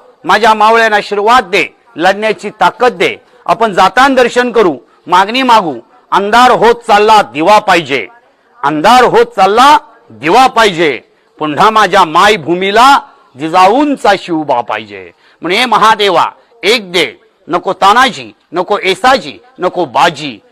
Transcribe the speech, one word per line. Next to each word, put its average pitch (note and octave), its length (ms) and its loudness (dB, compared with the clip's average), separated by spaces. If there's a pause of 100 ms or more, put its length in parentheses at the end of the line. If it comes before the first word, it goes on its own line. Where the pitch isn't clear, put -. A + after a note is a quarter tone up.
(240)
माझ्या G#3+ 300 2
मावळ्यांना A3 440 2
आशीर्वाद G#3 460 0
दे, F3 240 -2 (280)
लढण्याची G3+ 540 -4
ताकद F#3+ 440 -2
दे." D#3+ 240 -4 (280)
आपण G3+ 280 -2
जाताना A3+ 420 2
दर्शन B3 360 0
करू, G3+ 260 0 (300)
मागणी G3 340 0
मागू. G#3+ 340 0 (360)
"अंधार G#3+ 400 2
होत A3 240 2
चालला G#3+ 460 0
दिवा F3 380 0
पाहिजे, C#3+ 480 -2 (560)
अंधार D#3 400 2
होत A3 220 2
चालला A#3 520 2 (320)
दिवा E3 380 2
पाहिजे. E3+ 540 -2 (380)
पुन्हा D3+ 300 -2
माझ्या G3+ 340 2
मायभूमीला G3 960 0 (400)
जिजाऊंचा G3+ 800 0
शिवबा D3+ 420 -4
पाहिजे." G#2 500 -10 (300)
म्हणे, F#3 200 -4
"ए B3+ 40 -2
महादेवा, G3+ 600 0 (380)
एक G3 280 -2
दे, C#3+ 240 -4 (320)
नको F3 260 -4
तानाजी, F#3+ 580 0 (220)
नको F3+ 300 -4
येसाजी, F#3 540 -2 (220)
नको F3+ 260 -4
बाजी, C#3 540 -4 (120)